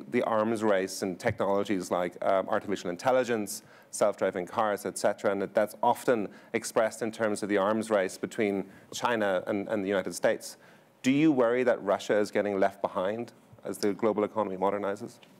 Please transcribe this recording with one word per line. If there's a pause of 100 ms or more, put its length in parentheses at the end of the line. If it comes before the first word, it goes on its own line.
(100)
the
arms
race
and
technologies
like,
um,
artificial
intelligence, (300)
self-driving
cars,
et
cetera,
and
that,
that's
often (240)
expressed
in
terms
of
the
arms
race
between (280)
China
and,
and
the
United
States. (460)
Do
you
worry
that
Russia
is
getting
left
behind (320)
as
the
global
economy
modernizes? (260)